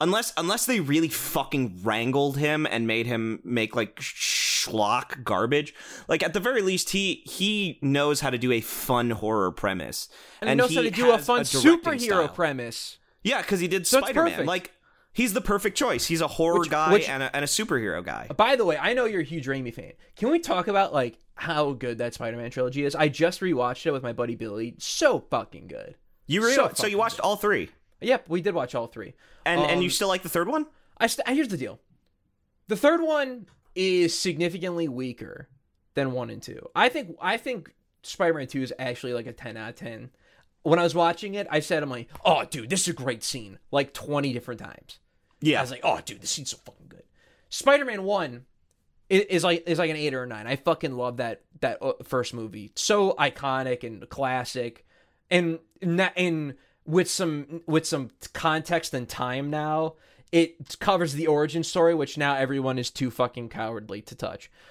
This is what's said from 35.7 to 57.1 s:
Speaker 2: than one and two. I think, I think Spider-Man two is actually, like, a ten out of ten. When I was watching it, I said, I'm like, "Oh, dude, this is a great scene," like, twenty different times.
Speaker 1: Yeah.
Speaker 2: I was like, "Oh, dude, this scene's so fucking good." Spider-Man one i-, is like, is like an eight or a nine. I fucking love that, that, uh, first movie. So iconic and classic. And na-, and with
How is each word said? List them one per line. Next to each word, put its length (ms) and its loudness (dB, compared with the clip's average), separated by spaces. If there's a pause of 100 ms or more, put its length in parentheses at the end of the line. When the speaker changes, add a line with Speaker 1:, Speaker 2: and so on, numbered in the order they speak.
Speaker 2:
than 180 0
one 180 -4
and 100 -14
two. 360 -14
I 120 6
think, 320 -6
I 160 -2
think 380 -8 (300)
Spider-Man 420 0
two 160 -4
is 160 -4
actually, 340 -6
like, 140 -4
a 60 -12
ten 240 -14
out 140 -10
of 40 -14
ten. 360 -14 (520)
When 160 6
I 40 4
was 120 2
watching 400 2
it, 160 -4
I 100 2
said, 220 0
I'm 80 -4
like, 180 -8 (160)
"Oh, 200 6
dude, 240 -8
this 140 0
is 60 0
a 40 0
great 320 -4
scene," 340 -8 (120)
like, 240 0
twenty 380 -2
different 280 -8
times. 380 -18 (420)
Speaker 1:
Yeah. 180 4
Speaker 2:
I 40 2
was 80 -4
like, 120 -10
"Oh, 220 2
dude, 160 -12
this 100 -6
scene's 200 -6
so 160 -10
fucking 220 -20
good." 140 -20 (460)
Spider-Man 560 2
one 400 -2 (680)
i-, 200 6
is 120 2
like, 240 2
is 120 0
like 120 2
an 60 -4
eight 160 -2
or 120 -4
a 20 -10
nine. 200 -10
I 100 -2
fucking 360 0
love 240 -4
that, 260 -4 (180)
that, 220 -2
uh, 120 0 (100)
first 300 -2
movie. 400 -10
So 440 4
iconic 640 0
and 260 -12
classic. 760 -4 (440)
And 300 2 (200)
na-, 340 2
and 420 -2 (280)
with 260 2